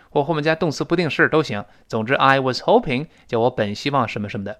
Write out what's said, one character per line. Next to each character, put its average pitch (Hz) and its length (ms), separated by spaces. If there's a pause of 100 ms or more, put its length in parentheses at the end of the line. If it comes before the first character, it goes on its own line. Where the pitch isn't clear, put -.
或 147 140
后 160 100
面 147 100
加 160 100
动 160 160
词 143 140
不 170 120
定 170 140
式 147 200
都 156 120
行。 104 220 (240)
总 110 180
之， 127 80
“I 135 280
was 127 220
hoping” 165 440 (180)
叫 117 140
我 120 100
本 104 240
希 139 160
望 131 180
什 101 140
么 101 60
什 104 100
么 101 60
的。 101 160